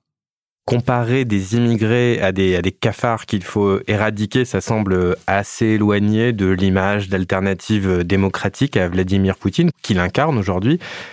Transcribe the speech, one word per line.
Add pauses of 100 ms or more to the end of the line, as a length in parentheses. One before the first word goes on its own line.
(640)
Comparer
des
immigrés
à
des,
à
des
cafards
qu'il
faut
éradiquer,
ça
semble (120)
assez
éloigné
de
l'image
d'alternative
démocratique
à
Vladimir
Poutine, (120)
qu'il
incarne
aujourd'hui. (320)